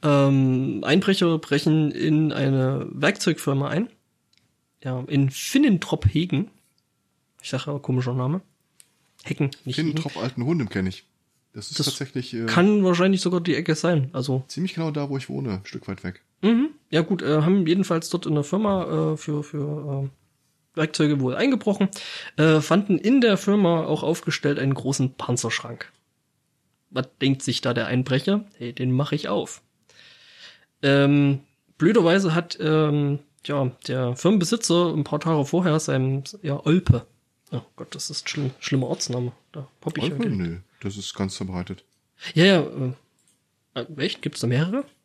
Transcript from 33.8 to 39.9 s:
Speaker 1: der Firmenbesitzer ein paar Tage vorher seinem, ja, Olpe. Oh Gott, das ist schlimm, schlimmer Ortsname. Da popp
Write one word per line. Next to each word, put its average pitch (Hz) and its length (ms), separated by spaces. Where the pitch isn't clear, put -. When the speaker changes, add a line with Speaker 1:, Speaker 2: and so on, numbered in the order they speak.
Speaker 1:
der 123 260
Firmenbesitzer 175 800
ein 156 100
paar 147 160
Tage 156 240
vorher 165 360
seinem, 135 420
ja, 143 220
Olpe. 160 420
Oh 120 120
Gott, - 180
das - 160
ist - 180
schlimm, 143 220
schlimmer 135 260
Ortsname. 123 460
Da 139 140
popp 160 180